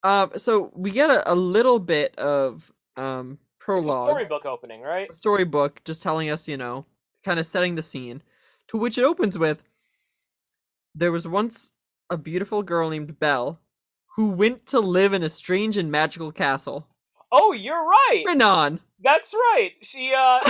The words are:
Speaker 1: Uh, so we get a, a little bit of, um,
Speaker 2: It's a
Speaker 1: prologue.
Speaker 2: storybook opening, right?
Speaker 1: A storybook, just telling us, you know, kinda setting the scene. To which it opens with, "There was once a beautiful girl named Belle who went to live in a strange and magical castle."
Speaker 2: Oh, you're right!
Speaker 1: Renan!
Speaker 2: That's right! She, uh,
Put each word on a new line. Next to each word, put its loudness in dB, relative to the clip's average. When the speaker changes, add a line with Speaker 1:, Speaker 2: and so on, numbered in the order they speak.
Speaker 1:
Uh, 2
so 0
we -6
get 2
a, 4
a 4
little 4
bit 0
of, -2
um, -8
Speaker 2:
It's -20
a -20
Speaker 1:
prologue. -2
Speaker 2:
storybook -4
opening, -12
right? -6
Speaker 1:
A -20
storybook, 0
just -10
telling -4
us, -6
you -6
know, -10
kinda 0
setting -2
the -6
scene. -12
To -6
which -2
it 2
opens 0
with, 0
"There 0
was -4
once -4
a -4
beautiful -4
girl -2
named -8
Belle -2
who 2
went 0
to 0
live 2
in -2
a -2
strange -2
and -2
magical -2
castle." -4
Speaker 2:
Oh, 6
you're -4
right! 4
Speaker 1:
Renan! 4
Speaker 2:
That's 2
right! 2
She, -6
uh, 4